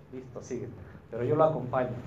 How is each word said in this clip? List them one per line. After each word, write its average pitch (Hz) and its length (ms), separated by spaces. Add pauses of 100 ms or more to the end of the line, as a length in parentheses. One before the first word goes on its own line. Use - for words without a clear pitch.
(140)
Listo, 127 300
sigue. 107 240 (420)
Pero 117 140
yo 143 120
lo 156 100
acompaño, 127 440 (180)